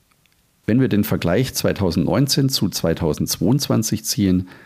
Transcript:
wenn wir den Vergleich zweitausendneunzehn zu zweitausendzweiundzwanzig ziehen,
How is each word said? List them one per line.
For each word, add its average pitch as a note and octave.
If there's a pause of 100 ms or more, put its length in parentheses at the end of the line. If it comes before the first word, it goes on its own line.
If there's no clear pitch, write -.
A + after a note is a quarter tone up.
(640)
wenn A#2
wir A#2+
den G2+
Vergleich F#2+
zweitausendneunzehn G2
zu A#2+
zweitausendzweiundzwanzig F#2
ziehen, F#2 (160)